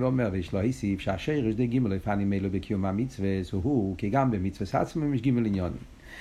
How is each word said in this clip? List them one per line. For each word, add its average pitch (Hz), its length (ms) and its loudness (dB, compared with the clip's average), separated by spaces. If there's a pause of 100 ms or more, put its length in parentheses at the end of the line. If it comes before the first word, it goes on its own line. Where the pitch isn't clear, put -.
ואומר, 127 320 2
"ויש 92 200 -4
לו 101 80 0
הוסיף 101 400 0
שהשורש 110 540 0
די 123 120 2
ג' 123 200 2
לפנים 101 460 0
אלו 98 180 0
בקיום 95 340 -2
המצוות, 98 800 -2
הוא 110 340 2
כי 104 120 -2
גם 131 200 4
במצוות 95 440 -2
עצמם 147 400 0
יש 117 80 0
ג' 135 60 2
עניונים." 101 500 0 (420)